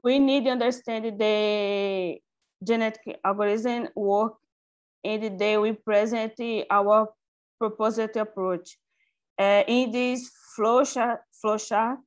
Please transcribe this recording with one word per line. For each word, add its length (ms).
we 160
need 260
to 60
understand 540
the 960
genetic 560
algorithm 720
work, 420
and 340
then 220
we 120
present 600
our 400
proposed 580
approach. 640
Uh, 300
in 220
this 400
flow 280
chart, 380
flow 160
chart 480